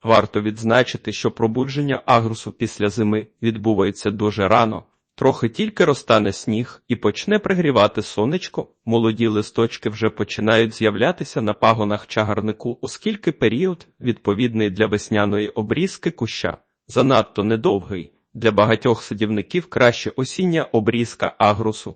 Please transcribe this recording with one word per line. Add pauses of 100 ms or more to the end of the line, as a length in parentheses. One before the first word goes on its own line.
Варто
відзначити,
що
пробудження
агрусу
після
зими (140)
відбувається
дуже
рано. (320)
Трохи
тільки
розтане
сніг
і
почне
пригрівати
сонечко, (180)
молоді
листочки
вже
починають
з'являтися
на
пагонах
чагарнику,
оскільки
період, (120)
відповідний
для
весняної
обрізки
куща, (300)
занадто
недовгий. (220)
Для
багатьох
садівників
краще
осіння
обрізка
агрусу,